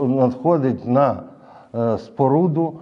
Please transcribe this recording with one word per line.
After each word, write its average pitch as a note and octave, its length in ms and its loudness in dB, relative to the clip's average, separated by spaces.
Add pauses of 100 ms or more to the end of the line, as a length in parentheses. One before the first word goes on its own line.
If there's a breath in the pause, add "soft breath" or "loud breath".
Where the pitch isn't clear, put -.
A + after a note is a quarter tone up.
надходить C3 800 0
на, B2 280 2 (600 loud breath)
е, A2+ 220 0
споруду, D#3+ 840 0